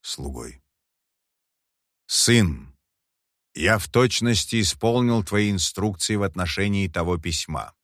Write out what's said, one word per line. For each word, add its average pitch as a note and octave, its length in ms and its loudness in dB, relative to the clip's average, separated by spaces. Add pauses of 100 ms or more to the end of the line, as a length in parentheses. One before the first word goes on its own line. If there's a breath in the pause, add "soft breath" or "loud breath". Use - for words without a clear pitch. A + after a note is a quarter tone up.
слугой. B1+ 600 -12 (1400)
Сын, F2 720 2 (800)
я G2 240 2
в - 100 -8
точности A#2 720 2
исполнил A#2 640 2
твои G#2 280 0
инструкции G2 640 -2
в G2+ 80 0
отношении F#2+ 640 -2
того E2+ 300 -2
письма. D#2 560 -6 (100)